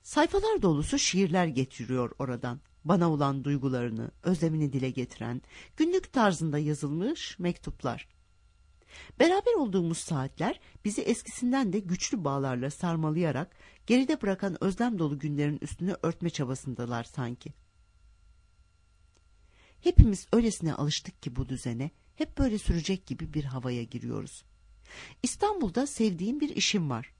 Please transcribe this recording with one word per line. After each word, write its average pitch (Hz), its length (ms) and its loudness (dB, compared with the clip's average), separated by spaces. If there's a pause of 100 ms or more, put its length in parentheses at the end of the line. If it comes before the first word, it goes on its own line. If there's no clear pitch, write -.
Sayfalar 392 600 2
dolusu 160 360 2
şiirler 180 480 2
getiriyor 127 720 -2
oradan. 127 420 -6 (240)
Bana 170 260 4
olan 139 340 0
duygularını, 123 640 -2 (120)
özlemini 160 500 0
dile 131 180 0
getiren, 123 520 -6 (340)
günlük 349 360 2
tarzında 165 460 2
yazılmış 151 800 -2
mektuplar. - 720 -4 (1120)
Beraber 381 340 6
olduğumuz 185 440 0
saatler 156 600 -4 (240)
bizi 208 180 -4
eskisinden 247 720 -2
de 196 60 -2
güçlü 185 460 -4
bağlarla 135 460 -2
sarmalayarak 160 880 -2 (300)
geride 262 360 2
bırakan 196 420 -2
özlem 214 340 0
dolu 147 200 0
günlerin 147 440 -2
üstünü 175 400 -4
örtme 165 280 -2
çabasındalar 123 720 -6
sanki. 123 500 -10 (2250)
Hepimiz 233 520 10
öylesine 208 420 2
alıştık - 480 -4
ki 127 140 -8
bu 131 120 -4
düzene, 127 420 -4 (240)
hep - 240 -6
böyle 240 200 2
sürecek 185 480 -2
gibi 151 280 -10
bir 151 100 -2
havaya 127 380 -4
giriyoruz. 113 640 -8 (760)
İstanbul'da 277 640 0
sevdiğim 220 540 0
bir 294 80 0
işim 180 420 0
var. 117 300 -6